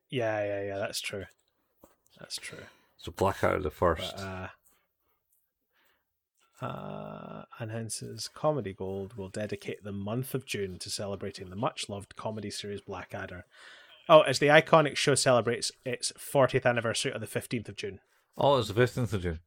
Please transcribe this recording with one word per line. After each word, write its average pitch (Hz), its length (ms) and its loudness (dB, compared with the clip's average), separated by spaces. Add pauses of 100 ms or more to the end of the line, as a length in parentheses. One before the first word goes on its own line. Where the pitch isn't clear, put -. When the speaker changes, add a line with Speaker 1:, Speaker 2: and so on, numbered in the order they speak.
Speaker 1:
yeah, 110 360 0
yeah, 101 220 -2
yeah, 98 100 -4
that's - 240 -4
true. 95 240 -8 (920)
That's - 200 -12
true. - 260 -12 (320)
Speaker 2:
So - 160 -14
Blackadder 95 480 2
the 87 120 -2
first. - 440 2
Speaker 1:
But, 95 80 -10
uh, 92 240 -8 (2250)
uh, 50 840 -10 (160)
and 110 120 -8
hence 113 280 -8
his 113 300 -10
Comedy 139 420 -2
Gold 95 460 -8
will 95 100 -8
dedicate 104 560 -8
the 101 80 -10
month 104 420 -6
of 135 120 -4
June 92 340 -6
to - 100 -12
celebrating 98 600 -8
the 92 80 -12
much-loved 104 580 -8
comedy 107 340 -8
series 101 300 -8
Blackadder. 92 680 -12 (600)
Oh, 156 140 12
as 135 180 2
the 147 80 4
iconic 151 480 6
show - 180 4
celebrates 120 600 2 (100)
its - 340 -4
fortieth 131 480 4
anniversary 120 460 2
on 120 80 -6
the 107 80 -8
fifteenth - 400 -4
of 101 80 -12
June. 101 240 -8 (380)
Speaker 2:
Oh, 139 220 6
it's 107 100 0
the 98 60 -4
fifteenth 123 360 4
of 101 120 0
June. 85 240 -2